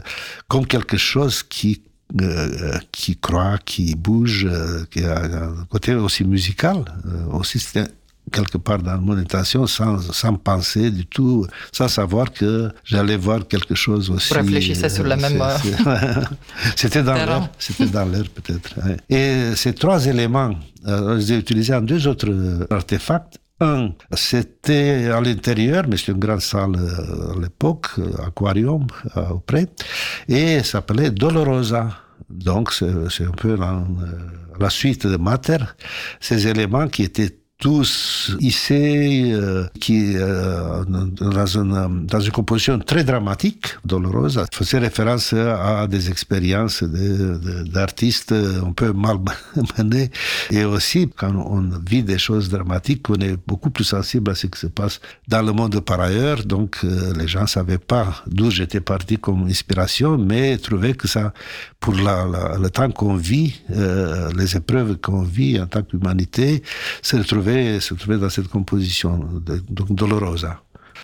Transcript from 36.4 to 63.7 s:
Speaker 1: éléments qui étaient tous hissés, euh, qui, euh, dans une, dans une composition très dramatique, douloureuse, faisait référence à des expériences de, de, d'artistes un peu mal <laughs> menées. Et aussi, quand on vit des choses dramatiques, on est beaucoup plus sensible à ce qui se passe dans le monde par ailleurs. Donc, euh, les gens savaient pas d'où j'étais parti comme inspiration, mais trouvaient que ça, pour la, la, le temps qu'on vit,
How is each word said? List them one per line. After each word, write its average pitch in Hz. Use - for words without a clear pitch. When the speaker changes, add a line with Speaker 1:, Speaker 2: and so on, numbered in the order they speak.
Speaker 1:
éléments 110
qui -
étaient 98
tous -
hissés, 143
euh, 95
qui, 107
euh, 92
dans 95
une, 95
dans 107
une 101
composition 113
très 147
dramatique, 123
douloureuse, 98
faisait -
référence 117
à 107
des 95
expériences 95
de, 95
de, 87
d'artistes 98
un 95
peu 110
mal 101
<laughs> -
menées. 123
Et 104
aussi, 104
quand 98
on 95
vit 113
des 95
choses 104
dramatiques, 92
on 107
est 95
beaucoup 110
plus 123
sensible 101
à 92
ce -
qui -
se 87
passe 101
dans 110
le 107
monde 104
par 90
ailleurs. 113
Donc, 98
euh, 92
les 82
gens 95
savaient 92
pas 104
d'où 104
j'étais 95
parti 98
comme 95
inspiration, 95
mais 117
trouvaient 110
que -
ça, 104
pour 104
la, 95
la, 90
le 92
temps 127
qu'on 101
vit, 120